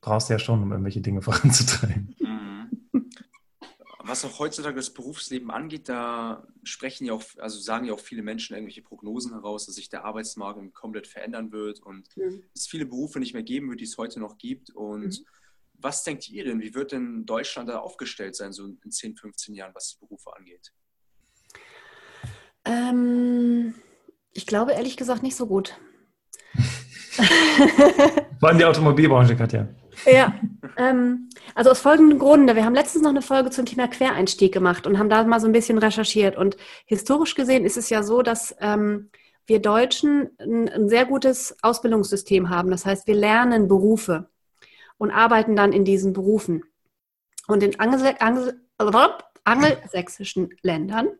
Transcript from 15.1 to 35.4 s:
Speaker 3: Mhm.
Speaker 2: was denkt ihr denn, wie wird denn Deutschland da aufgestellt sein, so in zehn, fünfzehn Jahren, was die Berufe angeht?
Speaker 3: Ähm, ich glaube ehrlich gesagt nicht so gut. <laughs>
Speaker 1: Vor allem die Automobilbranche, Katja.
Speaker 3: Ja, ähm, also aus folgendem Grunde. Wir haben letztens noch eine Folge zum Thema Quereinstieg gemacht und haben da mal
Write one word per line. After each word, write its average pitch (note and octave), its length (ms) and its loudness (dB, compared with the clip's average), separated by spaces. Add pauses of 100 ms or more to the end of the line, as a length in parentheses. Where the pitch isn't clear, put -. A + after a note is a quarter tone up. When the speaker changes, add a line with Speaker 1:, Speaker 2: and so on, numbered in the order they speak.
Speaker 3:
Mhm. D#4 60 -20 (480)
Speaker 2:
was - 300 -12
denkt - 240 -14
ihr G2+ 160 -16
denn, A2+ 160 -8
wie G#2+ 140 -16
wird C#3 180 -10
denn A#2+ 340 -12
Deutschland A#2 420 -10
da A#2+ 120 -12
aufgestellt - 560 -16
sein, G2 160 -14
so G2 140 -20 (180)
in G#2+ 80 -20
zehn, A2 240 -14
fünfzehn G#2 380 -18
Jahren, F#2+ 200 -20
was - 140 -18
die - 100 -20
Berufe - 380 -20
angeht? F2+ 360 -20 (1900)
Speaker 3:
Ähm, A#3+ 1120 -2 (580)
ich - 140 -16
glaube A3 260 -2
ehrlich B3+ 240 -4
gesagt B3 280 -6
nicht C4 120 -6
so B3 100 -8
gut. G3 320 -4 (1400)
<laughs> D4 1200 4
Speaker 1:
Vor D#3 120 6
allem E3 80 6
die E3+ 60 8
Automobilbranche, D3 720 6
Katja. A#2 300 -2 (380)
Speaker 3:
Ja, C4 300 6 (420)
ähm, B3 540 0 (240)
also A#3+ 160 6
aus - 100 4
folgendem D4+ 380 8
Grunde. C#4 360 8
Wir A3 100 2
haben A#3+ 100 2
letztens C#4+ 280 2
noch D4+ 80 4
eine C4+ 120 0
Folge C4+ 280 0
zum B3+ 140 -4
Thema B3 240 -4
Quereinstieg F#3+ 640 0
gemacht F3+ 340 0
und G3 120 0
haben G#3+ 100 2
da A3 160 4
mal A#3 160 2